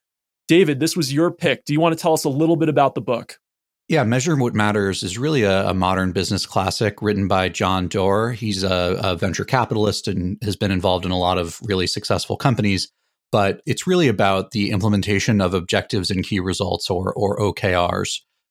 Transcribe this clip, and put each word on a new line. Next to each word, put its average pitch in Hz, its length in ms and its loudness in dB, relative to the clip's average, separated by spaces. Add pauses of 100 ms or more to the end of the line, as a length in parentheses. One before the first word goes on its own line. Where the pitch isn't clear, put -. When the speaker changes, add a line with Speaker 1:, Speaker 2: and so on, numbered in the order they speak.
(480)
Speaker 1:
David, 151 320 4
this 160 160 0
was 135 160 -2
your 165 180 2
pick. 156 340 -2
Do 147 80 -4
you 151 60 0
wanna 165 160 4
tell 160 180 0
us 156 120 0
a 160 40 0
little 160 280 2
bit 156 120 0
about 139 280 2
the 131 40 -4
book? 117 380 -6 (480)
Speaker 2:
Yeah, 151 160 2
Measure 127 320 2
What 120 200 0
Matters 104 500 0
is 98 140 -6
really 139 260 0
a, 98 240 2
a 90 40 0
modern 92 380 0
business 92 360 -2
classic 101 540 -2
written 101 280 0
by 92 200 2
John 92 380 0
Doerr. 101 460 0
He's 104 320 -4
a, 92 360 0
a 95 140 -2
venture 95 300 -2
capitalist 107 640 0
and 92 340 -4
has 98 140 -4
been 98 160 0
involved 90 340 0
in 90 60 0
a 90 60 0
lot 90 200 2
of 85 240 -6
really 92 240 0
successful - 500 -2
companies, 104 540 0 (400)
but 98 360 2
it's - 200 -4
really 180 220 4
about 98 420 2
the 101 220 -2
implementation 104 680 2
of 90 140 0
objectives 95 560 -2
and 92 140 -2
key 98 160 -4
results, 92 500 -4
or, 95 220 -2
or 101 280 -2
O 101 120 0
K 90 240 -2
Rs. 90 500 -2 (240)